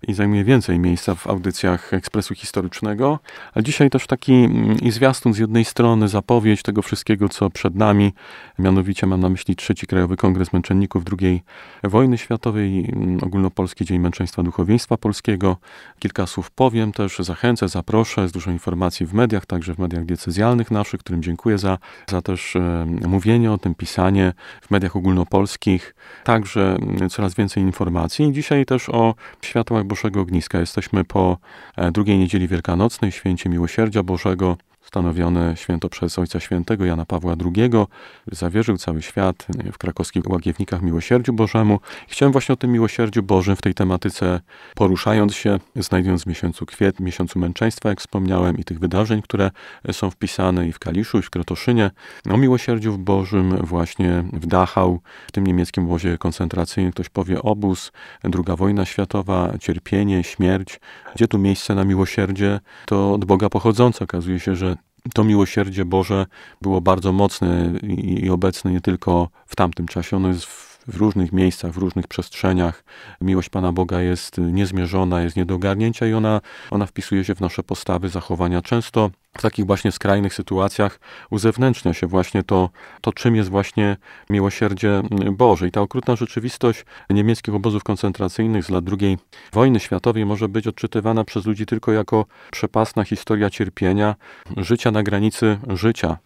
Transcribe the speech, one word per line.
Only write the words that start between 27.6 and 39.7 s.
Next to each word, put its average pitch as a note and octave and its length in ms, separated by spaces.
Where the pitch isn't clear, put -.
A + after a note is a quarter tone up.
informacji. F2+ 640
I D3 80
dzisiaj C#3 320
też B2+ 240
o A2+ 260
światłach A2+ 420
Bożego G2 380
Ogniska. F2 380
Jesteśmy F#2 440
po, F#2 340
e, F2 160
drugiej G2+ 260
niedzieli F#2 300
wielkanocnej, F#2 640
święcie F#2 380
Miłosierdzia G2 540
Bożego. F2+ 540
Stanowione E2+ 680
święto F2 320
przez - 300
Ojca F2 200
Świętego F#2 460
Jana E2 200
Pawła F2 300
drugiego. G2+ 520
Zawierzył G2 460
cały D#2+ 240
świat F#2 460